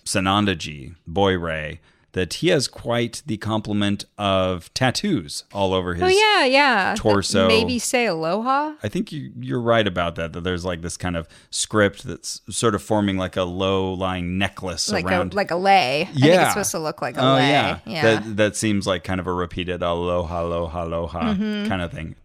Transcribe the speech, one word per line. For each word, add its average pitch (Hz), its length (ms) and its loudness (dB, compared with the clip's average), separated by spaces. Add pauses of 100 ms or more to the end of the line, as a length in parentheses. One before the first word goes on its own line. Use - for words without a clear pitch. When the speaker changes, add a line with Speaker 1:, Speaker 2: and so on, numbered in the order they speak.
Speaker 1:
Sanandaji, 92 880 0 (120)
Boy 92 300 2
Ray, 78 420 -6 (340)
that 92 220 -2
he 151 140 -2
has 156 180 2
quite 120 600 -4
the 110 100 -4
complement 104 680 -2 (140)
of 95 560 0
tattoos 127 680 -2 (100)
all 98 220 0
over 90 180 0
his 85 100 -2
Speaker 2:
Oh, 370 40 2
yeah, 392 360 4
yeah. 254 540 2
Speaker 1:
torso. 202 500 4
Speaker 2:
Maybe 220 300 2
say 240 300 0
aloha? 220 760 0
Speaker 1:
I - 80 -2
think 226 220 -4
you, 135 280 -8
you're 127 220 -4
right 117 260 4
about 87 280 -2
that, 82 180 -6
that 87 100 -8
there's, 90 220 -2
like, 87 160 -4
this 85 160 -8
kind 87 180 -4
of 82 120 -6 (240)
script - 560 2
that's - 420 -10
sort 113 240 2
of 98 80 0
forming, 104 360 2
like, 92 200 -4
a 95 60 2
low-lying 92 960 -2
necklace 92 520 -4
Speaker 2:
Like 202 140 -2
Speaker 1:
around. 180 280 0
Speaker 2:
a, - 40 -8
like 196 140 0
a 165 40 0
lei. 175 460 4
I 175 40 -4
think 160 200 -8
Speaker 1:
Yeah. 170 200 8
Speaker 2:
it's 110 80 2
supposed - 180 -2
to 185 80 -4
look 156 220 -6
like 123 140 -4
a 135 60 -2
Speaker 1:
Oh, 131 140 4
Speaker 2:
lei. 135 140 4
Speaker 1:
yeah. 104 360 0
Speaker 2:
Yeah. 120 160 -6
Speaker 1:
That, 110 360 2
that 104 180 2
seems 101 320 0
like 92 160 0
kind 92 160 -2
of 87 80 -4
a 92 60 0
repeated 87 500 -4
aloha, 87 600 0
aloha, 85 420 -4
aloha 82 500 -4
Speaker 2:
Mm-hmm. 208 340 -4
Speaker 1:
kind 95 140 -2
of 85 80 -6
thing. - 340 -10